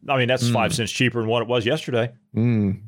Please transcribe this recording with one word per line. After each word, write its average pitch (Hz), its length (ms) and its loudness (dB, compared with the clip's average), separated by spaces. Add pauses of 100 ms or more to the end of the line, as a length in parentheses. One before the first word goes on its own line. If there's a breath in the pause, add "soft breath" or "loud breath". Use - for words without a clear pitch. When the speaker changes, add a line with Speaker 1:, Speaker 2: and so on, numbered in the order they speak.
Speaker 1:
I 135 100 0
mean, 123 120 2
that's 120 180 2
Speaker 2:
Mm. 120 60 2
Speaker 1:
five 110 200 2
cents 110 180 -2
cheaper 120 280 0
than 110 100 -2
what 117 120 2
it 110 80 -4
was 123 160 0
yesterday. 123 460 -2 (240)
Speaker 2:
Mm, 107 520 2